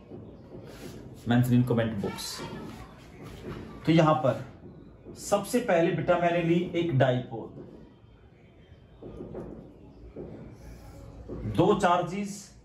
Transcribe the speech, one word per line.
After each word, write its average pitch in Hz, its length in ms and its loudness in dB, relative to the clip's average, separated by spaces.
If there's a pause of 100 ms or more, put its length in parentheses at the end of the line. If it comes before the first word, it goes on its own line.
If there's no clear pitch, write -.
(1300)
mention 123 240 4
in 123 160 6
comment 113 240 2 (100)
box। - 380 -8 (1400)
तो 160 60 4
यहां 156 240 8
पर - 300 0 (720)
सबसे 202 400 0
पहले 170 320 4
बेटा 170 280 2
मैंने 170 240 2
ली 170 320 2
एक 170 220 2
dipole, 123 520 2 (4000)
दो 190 240 6
चार्जेस 185 720 0 (120)